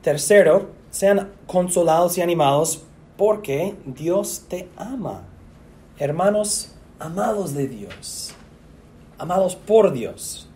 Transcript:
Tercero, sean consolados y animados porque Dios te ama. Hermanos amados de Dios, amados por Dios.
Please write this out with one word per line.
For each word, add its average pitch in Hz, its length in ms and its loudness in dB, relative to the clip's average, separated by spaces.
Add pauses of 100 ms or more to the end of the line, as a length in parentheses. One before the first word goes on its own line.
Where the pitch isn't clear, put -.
Tercero, 165 680 4 (200)
sean 196 420 0 (160)
consolados 175 720 2
y 185 40 -2
animados 160 600 0 (340)
porque 202 580 -2 (100)
Dios 160 640 -4
te 180 300 -10
ama. 165 460 -10 (760)
Hermanos 196 760 -2 (280)
amados 190 540 -4
de 139 160 -4
Dios, - 640 -14 (840)
amados 180 380 -2
por 202 380 4
Dios. - 640 -10